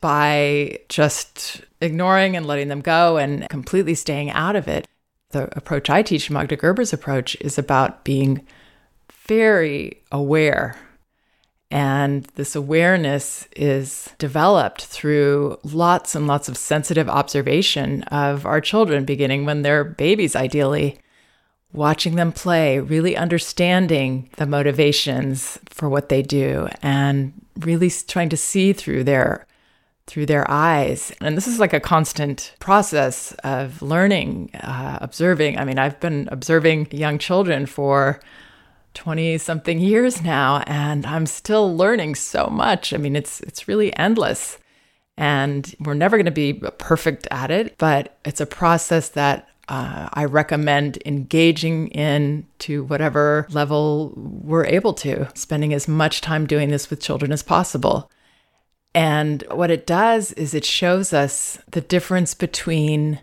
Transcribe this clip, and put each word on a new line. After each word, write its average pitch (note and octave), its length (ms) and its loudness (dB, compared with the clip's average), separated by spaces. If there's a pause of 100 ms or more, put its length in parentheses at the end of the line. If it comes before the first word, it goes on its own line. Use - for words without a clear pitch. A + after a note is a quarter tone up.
by D3 800 2 (100)
just - 720 -2 (220)
ignoring F#3 540 2
and E3 100 -4
letting C#3+ 220 -2
them C#3+ 120 -4
go E3 380 4
and C#3+ 320 -2
completely E3 440 0
staying D3 360 -4
out F#3 260 0
of D#3+ 100 -2
it. - 220 -4 (440)
The - 220 -4
approach C#3+ 360 -4
I D#3+ 100 6
teach, F3+ 300 -2
Magda D3 260 -2
Gerber's G3+ 380 0
approach, C3+ 440 -4
is C#3+ 200 -4
about C#3 440 0
being C3+ 440 0 (800)
very G3 840 2
aware. C#3+ 680 2 (960)
And C#3 500 0 (100)
this - 200 -8
awareness D#3 1000 0
is C3+ 640 -2
developed D#3 640 2
through C#3+ 800 0
lots E3+ 500 0
and D3+ 120 -2
lots C#3+ 200 0
of - 120 -8
sensitive D3+ 500 0
observation C#3+ 960 0
of C#3+ 400 -2
our D3+ 160 0
children, D#3 460 2
beginning C#3 400 0
when D3 160 -2
they're D3 200 2
babies, E3 540 0
ideally, C#3+ 600 0 (720)
watching D#3 440 0
them E3+ 140 2
play, D#3+ 480 0
really D#3 380 0
understanding E3 1200 0
the D#3 80 -2
motivations C#3+ 1200 0
for - 240 -6
what C#3+ 220 -2
they C3 100 4
do, C#3 480 -2 (140)
and C#3 500 0 (260)
really E3 280 2
s-, - 160 -2
trying E3+ 260 -2
to D#3 80 -2
see F#3+ 380 2
through C#3+ 300 -2
their, C3 420 2 (600)
through D3 200 -6
their D3 240 2
eyes. D3 600 2 (120)
And D#3 160 -2
this G3 100 -4
is, A#3 100 -4
like, G#3 140 2
a D3+ 80 2
constant D3+ 800 -2
process D#3+ 720 2 (120)
of C3+ 360 -6
learning, E3+ 760 0
uh, C3 440 -8
observing. D3+ 580 0
I C3+ 60 -4
mean, C3 140 -2
I've C#3 220 0
been D3+ 300 -2
observing D#3 600 2
young D3 260 -2
children E3+ 480 0
for C#3 560 0 (760)
twenty-something D#3+ 840 -4
years A3 440 2
now, C#3+ 440 2
and D3 400 -2
I'm D#3+ 180 -2
still G#3 500 2
learning F3+ 400 2
so - 340 -2
much. - 440 0
I - 60 -4
mean, C#3+ 180 -2
it's, - 240 -6
it's - 260 -14
really G#3 300 0
endless. - 640 0 (580)
And C#3+ 640 -2
we're D3+ 140 -4
never F#3+ 240 4
gonna F3 120 2
be D3 220 0
perfect - 800 -2
at C3 200 -6
it, G#3 280 -2
but D3 480 0
it's D#3 160 -6
a - 20 0
process E3 640 0
that, C#3+ 400 0 (220)
uh, B2 420 -8
I D3 140 -2
recommend D3 800 2
engaging D#3+ 840 2
in D3 580 0 (120)
to D3 260 -6
whatever D3 640 2
level D3 640 0
we're D#3 520 -2
able G3 260 2
to, C#3 420 -4
spending D3+ 380 -2
as C#3+ 160 -2
much D#3 320 0
time D#3 260 -2
doing D3 220 0
this C#3+ 220 -4
with D3 100 -8
children C#3+ 320 -2
as D3+ 100 -4
possible. - 680 0 (840)
And D3+ 560 2
what E3+ 200 0
it E3 160 0
does G#3+ 460 2
is D3 200 -6
it D3+ 140 -2
shows F#3 480 0
us - 420 0 (140)
the E3+ 100 -2
difference F3+ 540 0
between D3+ 880 -2